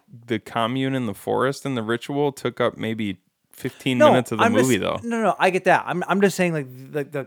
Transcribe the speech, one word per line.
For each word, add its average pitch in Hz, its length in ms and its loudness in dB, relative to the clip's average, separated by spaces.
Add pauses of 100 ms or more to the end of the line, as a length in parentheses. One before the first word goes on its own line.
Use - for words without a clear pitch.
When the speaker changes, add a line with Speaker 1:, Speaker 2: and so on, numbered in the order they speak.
(260)
Speaker 1:
the 117 120 0
commune 131 560 0
in 127 120 0
the 101 80 -4
forest 120 520 0
and 135 100 -2
The 113 60 0
Ritual 139 480 0
took 123 300 -4
up 117 160 2
maybe 110 420 -2 (320)
fifteen 131 480 -2
Speaker 2:
No, 120 120 2
Speaker 1:
minutes 120 220 2
of 113 60 -2
the - 60 2
Speaker 2:
I'm 233 100 2
just 127 100 4
Speaker 1:
movie, 127 120 4
though. 87 260 -4
Speaker 2:
No, 233 200 -4
no, 190 180 0
I 180 100 4
get 175 140 -2
that. 156 220 4
I'm, 165 200 -4
I'm 190 140 2
just 196 160 4
saying, 180 160 2
like, 143 180 -2
the, 135 340 -6
the, 143 220 -6